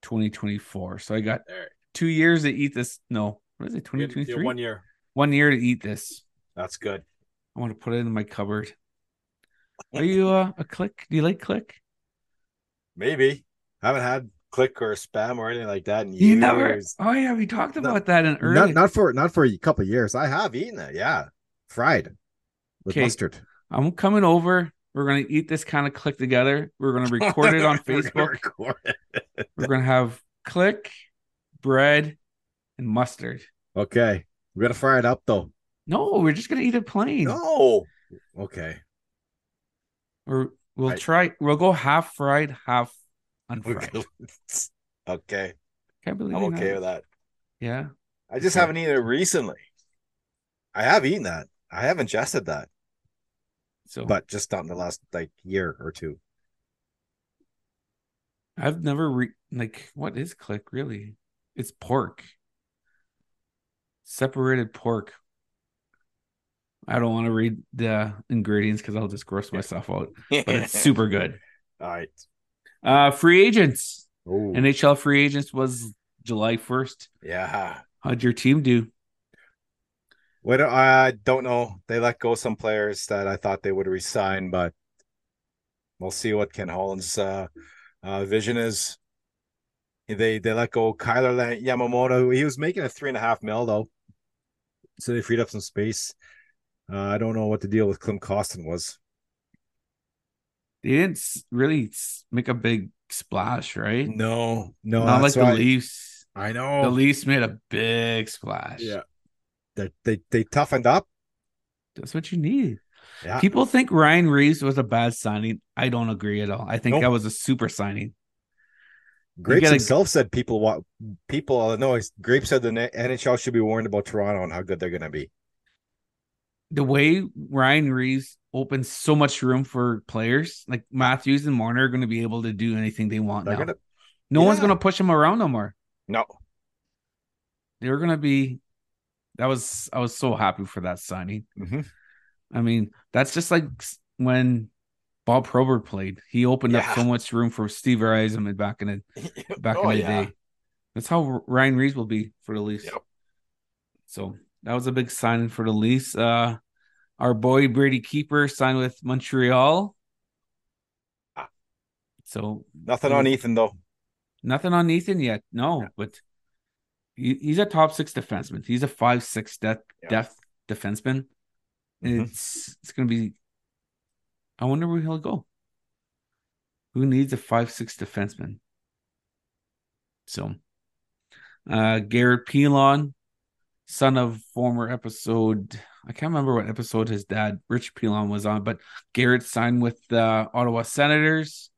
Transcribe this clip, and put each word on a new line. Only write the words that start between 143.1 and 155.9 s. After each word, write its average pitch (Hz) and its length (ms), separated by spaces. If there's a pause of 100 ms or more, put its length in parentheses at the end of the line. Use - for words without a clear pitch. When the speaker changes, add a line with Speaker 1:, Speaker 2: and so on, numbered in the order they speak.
Speaker 1:
that's 131 200
just 170 180
like 170 140 (140)
s-, - 200 (180)
when 127 520 (560)
Bob 127 200
Probert 127 400
played. 95 340 (100)
He 123 180
opened 123 280
up 117 80
Speaker 2:
Yeah. - 120
Speaker 1:
so 120 80
much 120 280
room 117 200
for 107 180
Steve 123 300
Yzerman 110 580
back 104 240
in 101 220 (120)
the, - 400
Speaker 2:
<laughs> - 40
Speaker 1:
back 113 180
Speaker 2:
Oh, 190 140
Speaker 1:
in 110 60
the 101 60
Speaker 2:
yeah. - 220
Speaker 1:
day. 98 60 (640)
That's 113 120
how 170 160
R-, 131 240
Ryan 131 280
Reaves 135 200
will 120 120
be 107 240 (100)
for 110 140
the 104 60
Leafs. 104 240
Speaker 2:
Yep. - 180 (1040)
Speaker 1:
So 98 280 (280)
that 117 100
was 123 140
a 131 40
big 127 200
signing 117 380
for 117 140
the 110 80
Leafs. 117 440